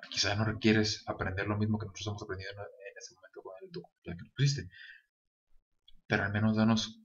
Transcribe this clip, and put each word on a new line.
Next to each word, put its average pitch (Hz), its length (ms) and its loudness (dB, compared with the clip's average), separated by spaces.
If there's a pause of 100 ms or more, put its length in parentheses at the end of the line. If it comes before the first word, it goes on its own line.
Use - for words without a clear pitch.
quizás 101 280 0
no 110 80 2
requieres 107 640 4
aprender 95 400 -2
lo 104 100 2
mismo 107 220 2
que 101 60 -6
nosotros 101 220 -10
hemos 104 160 -4
aprendido 95 280 -8
en, 101 80 -12
en 98 380 -14
ese - 180 -18
momento - 260 -20
con 95 200 -14
el 95 100 -16
documental - 460 -12
que - 60 -12
nos - 100 -20
pusiste. 135 360 0 (1400)
Pero 101 160 0
al 98 80 -2
menos 107 240 2
danos 110 500 2